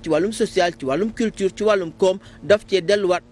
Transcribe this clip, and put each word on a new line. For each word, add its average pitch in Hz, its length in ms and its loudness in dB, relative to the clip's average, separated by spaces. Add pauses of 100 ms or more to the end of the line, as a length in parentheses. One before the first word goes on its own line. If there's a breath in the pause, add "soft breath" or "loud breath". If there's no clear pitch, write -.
ci 156 60 -8
wàllum 170 240 0
social, 180 440 0
ci - 80 -12
wàllum 175 280 -2
culture, 196 420 -2
ci 208 80 -6
wàllum 196 340 0
koom 190 200 2 (320 loud breath)
daf 208 160 2
cee 185 160 0
delluwaat, 180 500 0